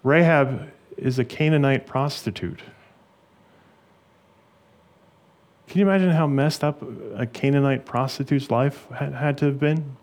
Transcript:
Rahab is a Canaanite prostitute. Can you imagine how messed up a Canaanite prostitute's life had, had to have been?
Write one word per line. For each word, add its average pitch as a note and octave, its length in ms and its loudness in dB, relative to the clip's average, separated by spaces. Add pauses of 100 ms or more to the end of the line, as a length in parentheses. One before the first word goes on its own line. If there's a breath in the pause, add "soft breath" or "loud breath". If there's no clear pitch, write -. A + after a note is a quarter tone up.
Rahab C#3+ 680 4 (260)
is B2+ 220 -2
a B2 40 0
Canaanite C#3+ 640 2
prostitute. A#2 760 -6 (3000 soft breath)
Can F3+ 120 0
you G3 60 6
imagine F#3+ 240 4
how D#3+ 180 2
messed C#3+ 380 0
up D3 160 -4 (340)
a A#2+ 100 -4
Canaanite C#3 600 0
prostitute's C3+ 640 -2
life C3 420 0
had, C#3+ 200 -6
had C#3 240 -2
to D3+ 80 0
have C#3+ 140 0
been? D3 440 -2